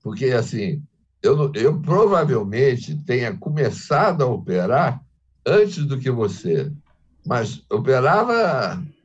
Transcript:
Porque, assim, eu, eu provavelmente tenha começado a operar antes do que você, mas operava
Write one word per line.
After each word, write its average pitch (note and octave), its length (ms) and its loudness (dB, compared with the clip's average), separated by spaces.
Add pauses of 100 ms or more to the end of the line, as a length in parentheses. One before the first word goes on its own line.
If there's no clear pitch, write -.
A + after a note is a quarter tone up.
Porque, G#2+ 260 -6
assim, G2+ 540 -2 (400)
eu, D3 340 2
eu C#3 240 0
provavelmente C#3+ 1160 2 (100)
tenha A#2+ 300 -2
começado D3+ 880 0
a B2 40 2
operar A2+ 720 0 (440)
antes F3 400 2
do C#3 140 -4
que B2+ 120 -4
você, A2 600 -2 (540)
mas A#2 440 -4
operava C3+ 1120 2 (240)